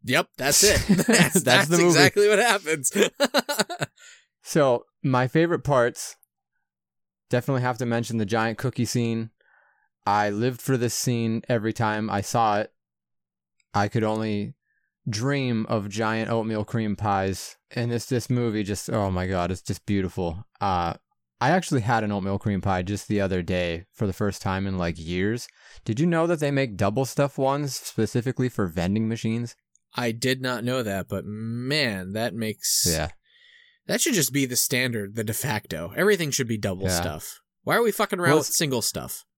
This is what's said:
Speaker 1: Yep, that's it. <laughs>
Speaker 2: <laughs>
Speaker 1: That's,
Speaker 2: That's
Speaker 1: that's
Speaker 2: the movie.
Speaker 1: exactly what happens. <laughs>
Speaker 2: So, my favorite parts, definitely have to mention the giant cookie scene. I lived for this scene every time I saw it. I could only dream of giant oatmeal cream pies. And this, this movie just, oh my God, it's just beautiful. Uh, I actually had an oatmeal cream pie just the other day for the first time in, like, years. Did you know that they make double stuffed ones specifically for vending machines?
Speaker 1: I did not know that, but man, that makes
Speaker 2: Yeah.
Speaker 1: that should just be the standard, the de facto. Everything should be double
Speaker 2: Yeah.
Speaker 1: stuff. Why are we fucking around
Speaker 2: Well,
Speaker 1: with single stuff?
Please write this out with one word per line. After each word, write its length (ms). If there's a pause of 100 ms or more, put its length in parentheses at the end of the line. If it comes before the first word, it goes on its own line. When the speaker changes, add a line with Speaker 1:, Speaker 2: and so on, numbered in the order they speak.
Speaker 1:
Yep, 240 (100)
that's 260
it. 140
<laughs> 100
Speaker 2:
<laughs> 180
Speaker 1:
That's, 20
Speaker 2:
That's 340
Speaker 1:
that's 260
Speaker 2:
the 100
movie. 100
Speaker 1:
exactly 420
what 100
happens. 520
<laughs> 960 (600)
Speaker 2:
So, 380 (180)
my 240
favorite 360
parts, 520 (1120)
definitely 340
have 160
to 60
mention 320
the 80
giant 320
cookie 280
scene. 460 (760)
I 240
lived 320
for 160
this 160
scene 560
every 240
time 360
I 120
saw 380
it. 120 (1000)
I 140
could 160
only 500 (560)
dream 580
of 220
giant 400
oatmeal 340
cream 320
pies. 640 (140)
And 200
this, 140
this 240
movie 340
just, 260
oh 200
my 180
God, 240
it's 100
just 240
beautiful. 600 (160)
Uh, 320 (480)
I 80
actually 320
had 220
an 80
oatmeal 280
cream 220
pie 220
just 240
the 140
other 200
day 520
for 140
the 60
first 280
time 260
in, 100
like, 200
years. 500 (360)
Did 160
you 60
know 220
that 120
they 120
make 260
double 280
stuffed 320
ones 380
specifically 720
for 200
vending 420
machines? 460 (400)
Speaker 1:
I 160
did 300
not 220
know 200
that, 260
but 160
man, 880
that 200
makes 560
Speaker 2:
Yeah. 200 (800)
Speaker 1:
that 140
should 120
just 200
be 120
the 100
standard, 600
the 80
de 100
facto. 600
Everything 360
should 160
be 100
double 300
Speaker 2:
Yeah. 140
Speaker 1:
stuff. 380 (240)
Why 120
are 80
we 80
fucking 280
around 120
Speaker 2:
Well, 80
Speaker 1:
with 80
single 340
stuff? 440 (120)